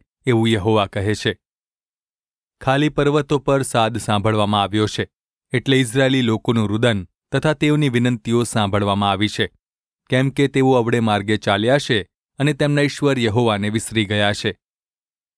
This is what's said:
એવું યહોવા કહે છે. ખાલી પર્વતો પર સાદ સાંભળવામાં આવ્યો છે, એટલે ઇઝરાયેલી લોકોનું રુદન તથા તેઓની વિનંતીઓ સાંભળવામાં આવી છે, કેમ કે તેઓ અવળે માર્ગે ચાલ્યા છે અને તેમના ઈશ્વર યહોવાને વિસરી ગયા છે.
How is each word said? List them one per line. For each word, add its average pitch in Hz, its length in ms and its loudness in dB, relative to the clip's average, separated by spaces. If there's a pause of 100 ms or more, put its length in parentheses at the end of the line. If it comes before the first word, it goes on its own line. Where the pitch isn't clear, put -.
(260)
એવું 113 220 2
યહોવા 107 380 2
કહે 104 280 -4
છે. 101 240 -4 (1200)
ખાલી 139 280 0
પર્વતો 143 500 0
પર 139 240 0
સાદ 117 360 -2
સાંભળવામાં 104 640 0
આવ્યો 104 240 0
છે, 101 220 -6 (440)
એટલે 131 280 2
ઇઝરાયેલી 131 420 0
લોકોનું 113 460 0
રુદન 107 400 -2 (240)
તથા 156 200 0
તેઓની 147 360 2
વિનંતીઓ 120 560 0
સાંભળવામાં 101 680 0
આવી 98 180 0
છે, - 240 -6 (580)
કેમ 131 200 0
કે 139 180 0
તેઓ 131 240 2
અવળે 120 280 2
માર્ગે 104 360 0
ચાલ્યા 107 420 0
છે 117 240 -2 (360)
અને 143 140 0
તેમના 147 280 0
ઈશ્વર 139 380 0
યહોવાને 110 500 0
વિસરી 110 360 -2
ગયા 104 280 0
છે. 101 260 -6 (800)